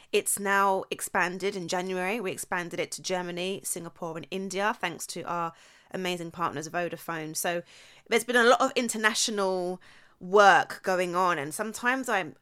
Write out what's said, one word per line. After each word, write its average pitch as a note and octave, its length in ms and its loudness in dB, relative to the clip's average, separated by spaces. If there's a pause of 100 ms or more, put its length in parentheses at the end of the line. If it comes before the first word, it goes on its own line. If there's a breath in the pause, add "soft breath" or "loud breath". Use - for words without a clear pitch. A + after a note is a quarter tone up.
(140 loud breath)
it's - 260 0
now G3 500 2
expanded F#3 640 -2
in F#3 140 -6
January. F#3 540 -2
We F#3 100 -4
expanded E3+ 480 -6
it D#3+ 120 -4
to - 100 -12
Germany, F3+ 640 -4
Singapore E3+ 500 -8
and D#3+ 160 -12
India, F#3+ 480 -2
thanks E3+ 280 -6
to - 160 -10
our E3+ 280 -4 (420 loud breath)
amazing F3 380 -6
partners, D#3 380 -4
Vodafone. D#3+ 680 -6
So F3 260 -2 (460 loud breath)
there's A3+ 160 0
been A#3+ 140 2
a A#3 80 6
lot B3+ 160 6
of C4 160 2
international G3+ 1040 0 (400 loud breath)
work F#3 600 8
going F3+ 320 0
on, F3 240 2
and D3 160 -6
sometimes A#3+ 540 -4
I'm, F#3+ 340 -2